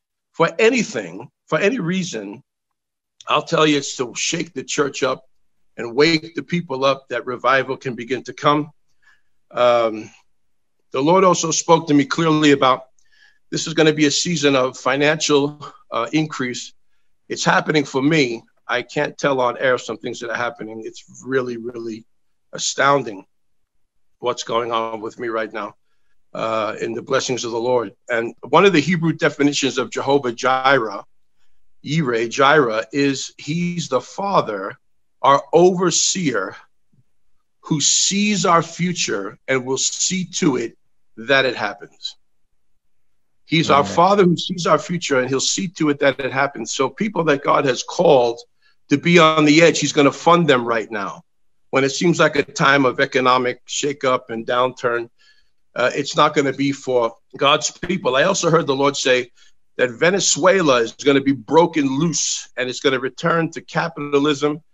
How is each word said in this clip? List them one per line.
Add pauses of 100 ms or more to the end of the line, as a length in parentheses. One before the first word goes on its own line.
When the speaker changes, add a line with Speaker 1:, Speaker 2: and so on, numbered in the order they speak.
(320)
Speaker 1:
for (100)
anything, (180)
for
any
reason, (840)
I'll
tell
you,
it's
to
shake
the
church
up (540)
and
wake
the
people
up
that
revival
can
begin
to
come. (800)
Um, (800)
the
Lord
also
spoke
to
me
clearly
about (640)
this
is
gonna
be
a
season
of
financial, (260)
uh,
increase. (560)
It's
happening
for
me. (240)
I
can't
tell
on
air
some
things
that
are
happening.
It's
really,
really (460)
astounding (920)
what's
going
on
with
me
right
now, (580)
uh,
in
the
blessings
of
the
Lord. (140)
And
one
of
the
Hebrew
definitions
of
Jehovah
Jireh, (800)
Yireh,
Jireh,
is
he's
the
father, (440)
our
overseer, (1080)
who
sees
our
future (100)
and
will
see
to
it (380)
that
it
happens. (1300)
He's
our
Speaker 2:
Amen.
Speaker 1:
father
who
sees
our
future,
and
he'll
see
to
it
that
it
happens.
So
people
that
God
has
called (500)
to
be
on
the
edge,
he's
gonna
fund
them
right
now. (460)
When
it
seems
like
a
time
of
economic
shakeup
and
downturn, (640)
uh,
it's
not
gonna
be
for (220)
God's
people.
I
also
heard
the
Lord
say (460)
that
Venezuela
is
gonna
be
broken
loose, (100)
and
it's
gonna
return
to
capitalism (120)